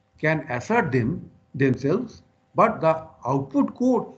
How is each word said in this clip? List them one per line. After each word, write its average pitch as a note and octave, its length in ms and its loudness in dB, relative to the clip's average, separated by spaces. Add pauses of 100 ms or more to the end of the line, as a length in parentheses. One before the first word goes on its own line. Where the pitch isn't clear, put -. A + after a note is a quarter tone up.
(200)
can D#3 300 0
assert E3 400 0
them, C3 400 -2 (240)
themselves, C#3 680 0 (320)
but G#3 260 2
the D#3+ 260 0 (200)
output C#3 500 -2
code B3 300 2 (120)